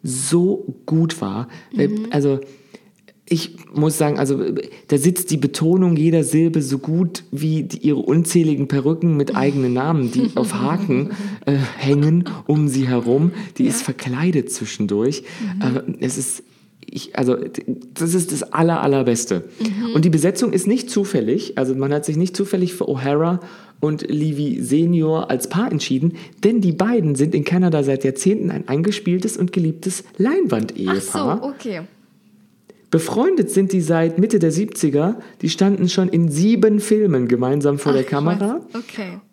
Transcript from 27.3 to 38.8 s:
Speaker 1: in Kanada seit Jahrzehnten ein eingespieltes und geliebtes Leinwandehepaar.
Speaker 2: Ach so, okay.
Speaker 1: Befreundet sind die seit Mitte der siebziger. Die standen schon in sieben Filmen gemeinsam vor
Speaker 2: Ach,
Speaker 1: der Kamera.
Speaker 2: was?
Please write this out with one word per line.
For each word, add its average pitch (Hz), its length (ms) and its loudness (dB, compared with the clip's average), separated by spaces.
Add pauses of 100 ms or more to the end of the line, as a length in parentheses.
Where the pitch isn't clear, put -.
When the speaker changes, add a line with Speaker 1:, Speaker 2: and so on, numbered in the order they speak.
Speaker 1:
in 156 80 2
Kanada 175 400 2
seit 135 220 0
Jahrzehnten 185 460 0
ein - 180 -8
eingespieltes 180 680 0
und 180 160 -2
geliebtes 165 540 -2 (120)
Leinwandehepaar. 202 1200 0
Speaker 2:
Ach - 20 -12
so, 277 60 -4
okay. 214 320 -8 (1080)
Speaker 1:
Befreundet 220 600 2
sind 190 240 2
die 185 80 2
seit 165 360 2
Mitte 214 220 4
der 160 120 4
siebziger. 165 680 0 (220)
Die 160 80 -2
standen 190 400 2
schon 185 180 0
in 170 240 2
sieben 208 480 4
Filmen 196 480 2
gemeinsam 139 520 0
vor 147 120 0
Speaker 2:
Ach, 135 60 2
Speaker 1:
der 131 80 0
Kamera. 185 560 -2 (100)
Speaker 2:
was? 233 100 -10